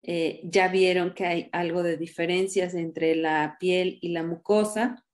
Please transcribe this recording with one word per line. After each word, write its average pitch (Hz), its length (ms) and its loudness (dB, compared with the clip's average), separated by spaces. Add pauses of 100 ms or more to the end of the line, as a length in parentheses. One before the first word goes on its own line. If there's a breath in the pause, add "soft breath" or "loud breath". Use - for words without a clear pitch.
Eh, 165 400 -2
ya 185 260 2
vieron 185 440 4
que 190 140 -4
hay 170 260 -2
algo 175 300 -2
de 170 140 0
diferencias 180 760 -2
entre 160 400 0
la 156 460 0
piel 180 400 0
y 175 80 -6
la 170 140 -4
mucosa 214 920 0